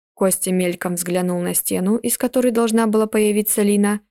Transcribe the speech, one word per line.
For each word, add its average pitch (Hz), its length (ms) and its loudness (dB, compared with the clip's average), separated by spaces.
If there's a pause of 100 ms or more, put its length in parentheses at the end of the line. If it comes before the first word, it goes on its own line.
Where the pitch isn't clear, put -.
(140)
Костя 190 380 0
мельком 180 420 -2
взглянул 175 460 -2
на 180 140 -2
стену, 190 420 0
из 240 200 -4
которой 247 360 0
должна 226 340 2
была 220 200 2
появиться 214 560 0
Лина, 208 380 2 (100)